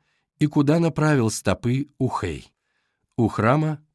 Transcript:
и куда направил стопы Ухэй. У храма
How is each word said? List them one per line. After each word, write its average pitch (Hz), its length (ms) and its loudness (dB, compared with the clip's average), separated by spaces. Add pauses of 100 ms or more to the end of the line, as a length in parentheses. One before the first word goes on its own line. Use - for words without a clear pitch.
(380)
и 156 80 2
куда 151 320 2
направил 151 520 2
стопы 123 580 -2 (100)
Ухэй. 90 520 -4 (680)
У 113 120 2
храма 147 560 0 (100)